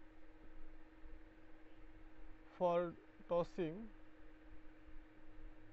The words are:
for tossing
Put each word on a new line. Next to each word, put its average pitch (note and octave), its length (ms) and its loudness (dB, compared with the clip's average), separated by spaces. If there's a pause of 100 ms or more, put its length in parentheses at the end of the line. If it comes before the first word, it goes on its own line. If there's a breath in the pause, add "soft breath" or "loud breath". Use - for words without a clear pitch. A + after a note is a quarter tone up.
(2500)
for F3 200 10 (500)
tossing E3+ 460 6 (2000)